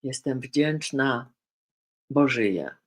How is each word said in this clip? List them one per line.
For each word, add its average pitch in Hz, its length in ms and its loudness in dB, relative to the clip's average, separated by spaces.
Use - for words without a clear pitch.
Jestem 131 380 -4
wdzięczna, 135 880 0
bo 143 180 4
żyję 98 420 0